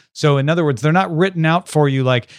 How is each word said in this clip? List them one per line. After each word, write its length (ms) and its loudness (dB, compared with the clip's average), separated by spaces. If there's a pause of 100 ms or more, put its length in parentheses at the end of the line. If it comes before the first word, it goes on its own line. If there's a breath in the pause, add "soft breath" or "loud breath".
(140 loud breath)
So 240 0
in 100 -2
other 160 0
words, 160 -2
they're 100 0
not 240 0
written 300 0
out 240 0
for 180 2
you 160 -2
like, 260 0 (100)